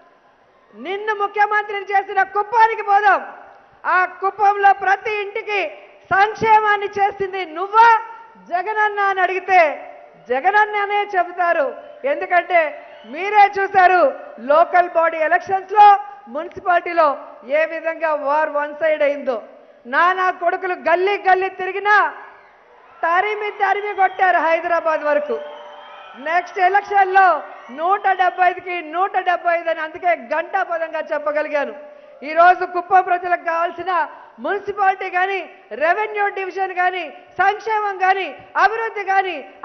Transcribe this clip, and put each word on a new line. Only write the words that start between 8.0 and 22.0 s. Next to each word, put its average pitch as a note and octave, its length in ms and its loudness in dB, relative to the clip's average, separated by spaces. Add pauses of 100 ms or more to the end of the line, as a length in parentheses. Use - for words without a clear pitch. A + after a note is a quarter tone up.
జగనన్న G#4 500 -2
అని G4 220 0
అడిగితే F#4 720 2 (380)
జగనన్న G4+ 460 2
అనే G4+ 280 -2
చెబుతారు. F4 720 -2 (300)
ఎందుకంటే F4 840 0 (180)
మీరే G4+ 540 2
చూశారు F#4 540 4 (260)
లోకల్ E4+ 500 2
బాడీ E4 280 0
ఎలక్షన్స్ F4+ 560 -2
లో, G#4 260 8 (280)
మున్సిపాలిటీలో F4 880 0 (280)
ఏ D4 200 0
విధంగా D#4+ 500 -4
వార్ D4 340 0
వన్ D4 260 -4
సైడ్ D#4 280 0
అయిందో. C4 380 -2 (440)
నానా F4+ 460 0
కొడుకులు F4+ 420 -4
గల్లీ F4 440 0
గల్లీ F#4+ 320 0
తిరిగినా F#4+ 640 0 (880)